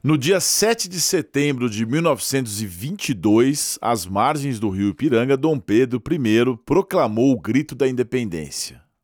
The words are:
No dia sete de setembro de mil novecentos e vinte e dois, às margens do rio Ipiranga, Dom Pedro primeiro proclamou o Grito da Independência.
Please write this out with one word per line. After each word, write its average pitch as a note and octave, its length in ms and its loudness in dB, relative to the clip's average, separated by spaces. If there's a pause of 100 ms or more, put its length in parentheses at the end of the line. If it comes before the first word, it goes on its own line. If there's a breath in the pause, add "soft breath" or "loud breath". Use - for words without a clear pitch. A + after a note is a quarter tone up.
No D3 140 2
dia E3 220 2
sete A3+ 480 0
de F3+ 120 -8
setembro C#3+ 720 0
de A2 160 -4
mil D3 160 -2
novecentos C3 580 -2
e A2 60 -4
vinte A#2 440 -8
e B2 40 -2
dois, A2+ 680 2
às A2 240 -2
margens B2+ 540 -2
do G#2+ 100 -2
rio G2 200 0
Ipiranga, C3 480 2
Dom D3 240 0
Pedro A#2+ 400 2
primeiro A#2+ 580 2
proclamou C#3 720 2
o A#2 80 0
Grito C3 360 -2
da C3+ 100 0
Independência. A2+ 960 -4 (220)